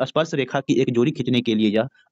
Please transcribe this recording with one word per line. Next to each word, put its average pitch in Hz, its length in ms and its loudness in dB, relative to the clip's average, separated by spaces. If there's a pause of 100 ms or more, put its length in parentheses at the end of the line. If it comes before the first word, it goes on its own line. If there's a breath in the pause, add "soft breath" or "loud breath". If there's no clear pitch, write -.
स्पर्श 160 320 -2
रेखा 139 260 -2
की 135 140 -2
एक 131 180 2
जोड़ी 120 200 2
खींचने 127 280 -2
के 117 140 0
लिए 107 160 2
यह 110 180 0 (240 soft breath)